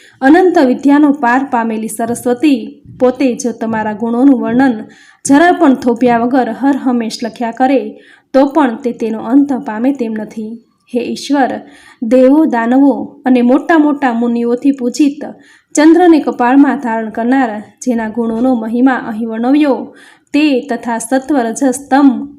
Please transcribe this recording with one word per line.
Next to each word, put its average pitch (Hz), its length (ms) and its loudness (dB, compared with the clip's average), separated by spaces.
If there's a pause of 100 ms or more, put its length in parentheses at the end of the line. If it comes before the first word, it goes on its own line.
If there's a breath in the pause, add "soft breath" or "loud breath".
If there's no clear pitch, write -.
(220 soft breath)
અનંત 339 360 4 (100)
વિદ્યાનો 285 440 2
પાર 262 300 0 (100)
પામેલી 220 360 -4
સરસ્વતી, 240 760 -2 (380)
પોતે 254 360 0
જો 226 160 -6
તમારા 220 420 -6
ગુણોનું 233 480 2
વર્ણન 233 440 0 (400 soft breath)
જરા 320 260 4
પણ 285 220 2
થોપ્યા 240 440 0
વગર 240 340 -2
હર 262 260 -2
હંમેશ 240 460 -4
લખ્યા 226 280 -8
કરે, 254 480 -2 (340 soft breath)
તો 269 120 4
પણ 269 300 0
તે 233 160 -6
તેનો 220 280 -6
અંત 277 340 2
પામે 233 400 -4
તેમ 226 200 -6
નથી. 214 520 -12 (300)
હે 233 60 -4
ઈશ્વર, 233 580 -2 (440 loud breath)
દેવો, 262 420 4
દાનવો 247 800 0
અને 254 160 2
મોટા 269 360 2
મોટા 285 360 0
મુનિઓથી 240 580 -2
પૂજિત 277 540 -2 (500 soft breath)
ચંદ્રને 330 440 6
કપાળમાં 262 600 2
ધારણ 226 300 -6
કરનાર, 226 540 -2 (220)
જેના 226 240 -2
ગુણોનો 233 460 -2
મહિમા 240 380 0
અહીં 226 360 -6
વર્ણવ્યો, 247 640 0 (380 soft breath)
તે 285 380 0
તથા 233 260 -6
સત્વ, 269 400 -2
રજસ, 247 540 -2
તમ 269 480 2